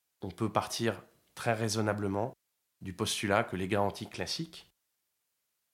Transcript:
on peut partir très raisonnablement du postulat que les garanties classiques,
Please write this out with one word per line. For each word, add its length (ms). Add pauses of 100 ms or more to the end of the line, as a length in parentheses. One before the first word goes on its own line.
(200)
on 80
peut 240
partir 500 (320)
très 200
raisonnablement 800 (480)
du 100
postulat 520
que 120
les 100
garanties 400
classiques, 640 (1040)